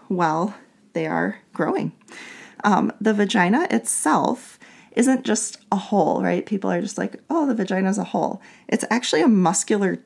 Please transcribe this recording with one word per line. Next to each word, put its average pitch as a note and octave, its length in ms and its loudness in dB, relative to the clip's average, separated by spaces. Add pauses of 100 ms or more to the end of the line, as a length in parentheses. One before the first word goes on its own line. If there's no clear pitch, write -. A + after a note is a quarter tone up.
while F3 480 0 (380)
they D#3+ 140 -4
are E3+ 320 -2 (140)
growing. D#3+ 380 -2 (720)
Um, - 360 4
the G#3+ 140 2
vagina G3+ 560 2
itself - 880 0 (380)
isn't B3+ 300 2
just - 320 -2 (140)
a G#3 40 2
hole, - 480 0
right? F3 220 0
People G3 260 -2
are F3 100 -2
just - 160 -8
like, - 320 -6
"Oh, D#4 160 0
the C4 80 0
vagina F#3+ 360 -2
is G3+ 80 -2
a F#3 80 -4
hole." - 360 -4 (260)
It's - 220 -2
actually B3 320 0
a E4+ 60 4
muscular F#3+ 800 2